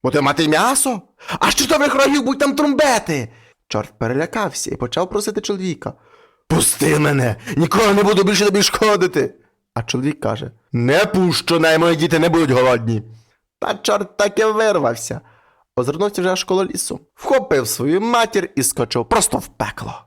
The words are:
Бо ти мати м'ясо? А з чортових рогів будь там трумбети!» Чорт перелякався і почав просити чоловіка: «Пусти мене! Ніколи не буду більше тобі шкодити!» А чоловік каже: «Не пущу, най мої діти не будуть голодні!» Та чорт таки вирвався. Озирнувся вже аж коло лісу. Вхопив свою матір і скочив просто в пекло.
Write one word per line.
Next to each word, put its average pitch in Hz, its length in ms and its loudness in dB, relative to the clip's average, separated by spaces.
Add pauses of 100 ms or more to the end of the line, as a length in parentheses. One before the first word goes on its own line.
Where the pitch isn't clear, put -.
Бо 254 80 0
ти 147 100 2
мати 143 280 0
м'ясо? 220 540 0 (360)
А 185 120 0
з - 40 0
чортових 285 400 0
рогів 277 300 2
будь 269 140 -2
там 277 180 0
трумбети!» 262 760 0 (360)
Чорт - 300 -6
перелякався 147 720 -4
і - 60 -6
почав 165 340 -4
просити 208 300 -4
чоловіка: 190 520 -6 (560)
«Пусти 156 500 2
мене! 139 380 2 (200)
Ніколи 196 380 2
не 202 80 4
буду 196 220 4
більше 202 200 2
тобі 202 180 2
шкодити!» 185 720 0 (400)
А 113 80 -4
чоловік 127 380 -4
каже: 107 300 -6 (220)
«Не 131 320 2
пущу, 180 540 0
най 160 200 4
мої 165 180 4
діти 160 220 0
не 165 100 2
будуть 160 220 2
голодні!» 120 520 2 (560)
Та - 160 -4
чорт 202 420 -4
таки 208 300 0
вирвався. 180 760 0 (560)
Озирнувся 165 460 -2
вже 185 100 0
аж 185 120 -4
коло 185 200 0
лісу. - 360 -8 (140)
Вхопив 135 540 0
свою 151 320 -2
матір 226 560 0
і 135 60 0
скочив 117 460 -4
просто 214 300 2
в - 80 -8
пекло. - 480 -10 (120)